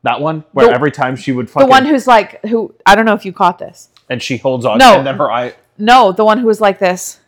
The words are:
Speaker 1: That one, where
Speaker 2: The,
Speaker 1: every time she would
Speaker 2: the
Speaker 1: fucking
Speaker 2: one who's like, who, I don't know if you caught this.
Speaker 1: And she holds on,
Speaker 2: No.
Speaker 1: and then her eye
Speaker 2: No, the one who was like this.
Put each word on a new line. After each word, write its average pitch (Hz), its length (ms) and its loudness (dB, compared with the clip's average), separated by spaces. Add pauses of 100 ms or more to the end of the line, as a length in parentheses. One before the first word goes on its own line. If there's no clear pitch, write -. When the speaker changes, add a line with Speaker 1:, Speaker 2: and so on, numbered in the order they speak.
Speaker 1:
That 123 200 -4
one, 156 300 -6
where 226 160 4
Speaker 2:
The, 240 40 4
Speaker 1:
every 143 180 0
time 131 240 -4
she - 180 -10
would 123 160 -6
Speaker 2:
the - 40 -20
Speaker 1:
fucking 143 160 2
Speaker 2:
one 262 160 2
who's 277 220 0
like, 226 400 0
who, 226 280 -4 (120)
I 196 80 6
don't 220 100 0
know 220 80 2
if 196 140 -4
you 185 80 -12
caught 185 240 0
this. - 320 -18 (180)
Speaker 1:
And 123 140 -8
she 127 160 -6
holds 127 260 -4
on, 110 140 0
Speaker 2:
No. 247 200 6
Speaker 1:
and 135 80 -4
then 135 120 -6
her 135 120 -4
eye 123 240 -6 (220)
Speaker 2:
No, 220 360 2
the 214 120 -2
one 214 140 2
who 247 80 -2
was 214 140 0
like 196 180 0
this. 180 500 -4